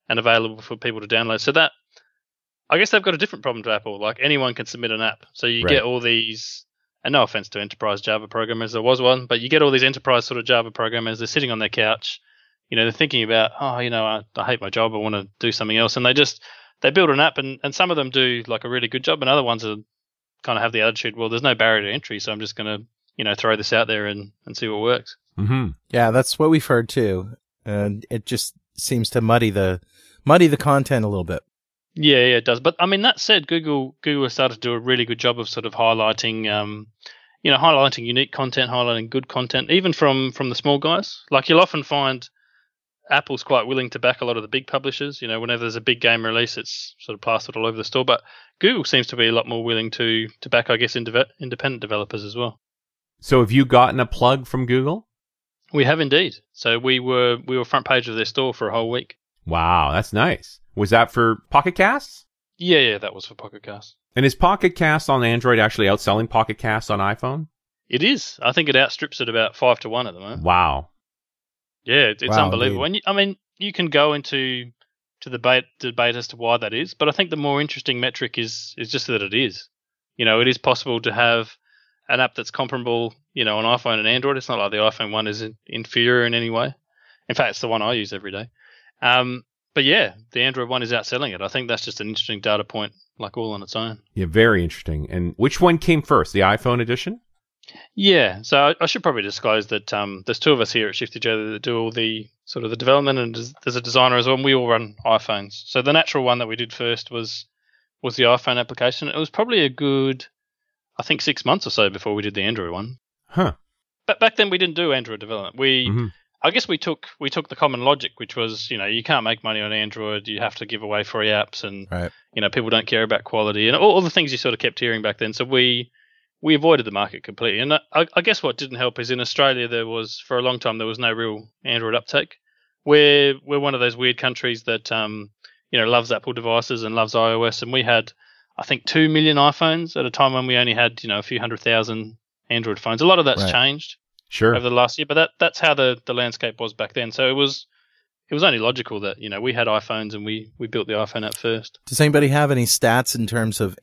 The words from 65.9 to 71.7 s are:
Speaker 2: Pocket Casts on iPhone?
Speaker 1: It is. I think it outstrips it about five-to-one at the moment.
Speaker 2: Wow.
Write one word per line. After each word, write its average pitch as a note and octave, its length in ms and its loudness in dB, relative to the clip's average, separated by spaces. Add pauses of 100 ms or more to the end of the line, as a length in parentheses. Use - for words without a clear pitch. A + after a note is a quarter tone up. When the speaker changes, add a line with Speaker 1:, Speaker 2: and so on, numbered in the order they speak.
Speaker 2:
Pocket A2 280 0
Casts A2 320 -4
on G#2 100 0
iPhone? B2 480 -4 (420)
Speaker 1:
It C3 140 0
is. B3 380 -2
I A#2+ 120 2
think D#3 160 2
it C3 60 2
outstrips C#3 440 0
it B2 100 -4
about A2+ 260 0
five-to-one A#2+ 520 0
at F#2+ 60 -12
the F2 60 -20
moment. G2 240 -12
Speaker 2:
Wow. E2+ 460 2 (920)